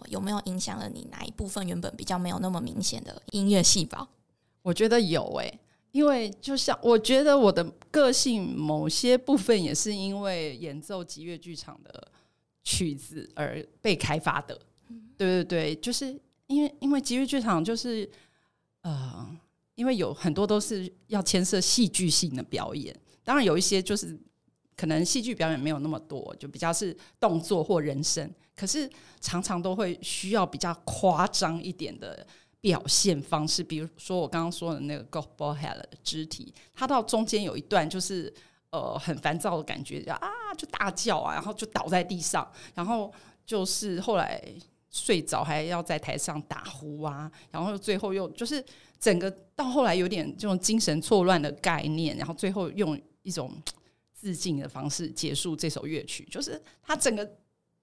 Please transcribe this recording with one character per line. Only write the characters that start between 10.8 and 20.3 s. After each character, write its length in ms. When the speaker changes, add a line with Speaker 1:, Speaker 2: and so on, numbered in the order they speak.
Speaker 2:
奏 220
击 200
乐 140
剧 160
场 300
的 240
曲 320
子 420
而 300
被 140
开 240
发 220
的。 180
Speaker 1:
嗯。 280
Speaker 2:
对， 260
对， 300
对， 40
就 140
是 280
因 160
为， 160
因 120
为 100
击 140
乐 100
剧 160
场 220
就 120
是， 340
呃， 460
因 100
为 100
有 180
很 180